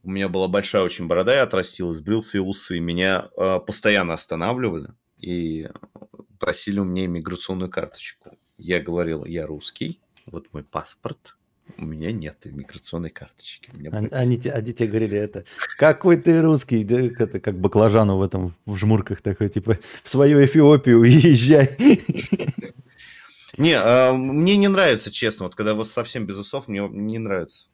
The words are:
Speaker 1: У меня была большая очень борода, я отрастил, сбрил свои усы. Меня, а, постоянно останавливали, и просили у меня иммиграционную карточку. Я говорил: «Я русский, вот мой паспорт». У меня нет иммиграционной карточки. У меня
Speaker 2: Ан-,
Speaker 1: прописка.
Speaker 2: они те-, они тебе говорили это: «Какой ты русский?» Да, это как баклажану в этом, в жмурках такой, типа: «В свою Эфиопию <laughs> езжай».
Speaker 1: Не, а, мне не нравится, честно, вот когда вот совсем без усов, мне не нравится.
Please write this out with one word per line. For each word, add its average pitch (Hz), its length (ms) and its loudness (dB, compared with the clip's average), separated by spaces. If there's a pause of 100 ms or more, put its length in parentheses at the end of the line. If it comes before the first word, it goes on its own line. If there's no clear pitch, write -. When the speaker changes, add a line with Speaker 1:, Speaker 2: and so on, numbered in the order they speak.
Speaker 1:
У 92 80 -12
меня 98 180 -4
была 92 200 -2
большая 98 340 -2
очень 85 260 -6
борода, 92 260 0
я 135 80 2
отрастил, 92 500 -4
сбрил 98 300 -4
свои 98 200 -6
усы. 92 380 -6
Меня, 90 560 -2
а, 95 240 -2
постоянно 101 540 -2
останавливали, 87 720 -6 (320)
и 82 480 -8 (680)
просили - 420 -6
у 98 40 -2
меня 92 200 -4
иммиграционную 90 680 -8
карточку. - 680 -14 (220)
Я 87 220 -4
говорил: 85 440 -6
«Я 82 220 -10
русский, 76 540 -12 (260)
вот - 260 -18
мой 73 120 -14
паспорт». - 720 -14 (420)
У 80 60 -12
меня 78 260 -10
нет 78 340 -10
иммиграционной 71 680 -14
карточки. - 600 -20
У - 40 -20
меня - 140 -16
Speaker 2:
Ан-, 107 180 -6
Speaker 1:
прописка. 135 100 -8
Speaker 2:
они 123 200 0
те-, 123 120 -6
они 120 220 -8
тебе 113 160 -2
говорили 104 300 -2
это: 104 260 -8 (340)
«Какой 156 380 4
ты 165 260 2
русский?» 135 420 2
Да, 120 160 0
это 120 380 -2
как 92 220 -6
баклажану 104 560 4
в 95 60 0
этом, 92 320 -4 (120)
в 104 100 -6
жмурках 104 460 0
такой, 101 260 -4
типа: 107 300 -2 (240)
«В - 60 -12
свою 143 360 6
Эфиопию 135 580 6
<laughs> - 20 8
езжай». 135 720 6 (1800)
Speaker 1:
Не, 151 220 2
а, 127 340 4
мне 147 440 2
не 202 120 4
нравится, 160 420 2
честно, 107 340 -4
вот 90 100 -10
когда 107 200 -2
вот 110 140 -4
совсем 113 380 -8
без 98 120 -10
усов, 131 280 -10
мне 101 220 -6
не 107 300 -8
нравится. 98 560 -8